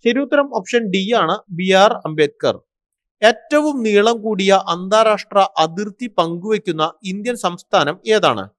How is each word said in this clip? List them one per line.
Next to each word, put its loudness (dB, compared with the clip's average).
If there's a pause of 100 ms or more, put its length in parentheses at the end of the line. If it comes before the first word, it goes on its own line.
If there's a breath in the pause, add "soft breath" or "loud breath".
ശരിയുത്തരം 0 (100)
ഓപ്ഷൻ -2 (120)
ഡി 0 (200)
ആണ്, 0 (220)
ബി -4 (140)
ആർ 6 (160)
അംബേദ്കർ. -2 (760)
ഏറ്റവും 0
നീളം 2
കൂടിയ 0 (220)
അന്താരാഷ്ട്ര 0 (260)
അതിർത്തി -6 (100)
പങ്കുവയ്ക്കുന്ന -4 (180)
ഇന്ത്യൻ -6
സംസ്ഥാനം -2 (140)
ഏതാണ്? 0 (160)